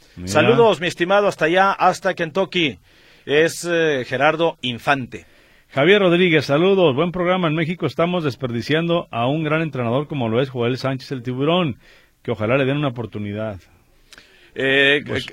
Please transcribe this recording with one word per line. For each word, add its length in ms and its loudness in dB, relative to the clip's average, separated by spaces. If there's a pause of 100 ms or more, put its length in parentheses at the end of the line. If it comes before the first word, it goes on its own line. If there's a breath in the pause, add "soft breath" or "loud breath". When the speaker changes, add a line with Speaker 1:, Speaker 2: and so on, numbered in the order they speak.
(160 soft breath)
Speaker 1:
Mira. 120 -10
Speaker 2:
Saludos, 520 4
mi 60 -4
estimado, 420 2
hasta 160 -2
allá, 280 4
hasta 420 2
Kentucky. 640 -2 (480 soft breath)
Es, 440 2
eh, 380 0
Gerardo 540 -2
Infante. 640 -4 (420 soft breath)
Speaker 1:
Javier 320 4
Rodríguez, 460 4
saludos. 480 2
Buen 180 0
programa. 360 -2
En 60 -2
México 320 -4
estamos 380 -2
desperdiciando 840 -2
a 160 -4
un 180 -2
gran 180 -2
entrenador 440 -4
como 220 -4
lo 120 0
es 80 0
Joel 300 -2
Sánchez 340 -6
el 100 -8
Tiburón, 560 0 (440 soft breath)
que 80 -8
ojalá 260 0
le 80 2
den 140 0
una 100 -2
oportunidad. 680 -8 (960 loud breath)
Speaker 2:
Eh, 520 2
Speaker 1:
Pues, 260 -6